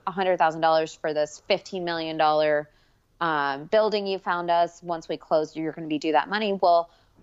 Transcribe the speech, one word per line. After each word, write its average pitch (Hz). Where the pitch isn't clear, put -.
a 190
hundred 185
thousand 160
dollars 160
for 156
this 151
fifteen 185
million 160
dollar, 151
um, 147
building 214
you 190
found 175
us. 170
Once 170
we 165
close, 156
you're 160
gonna 165
be 151
due 160
that 147
money." 208
Well, 170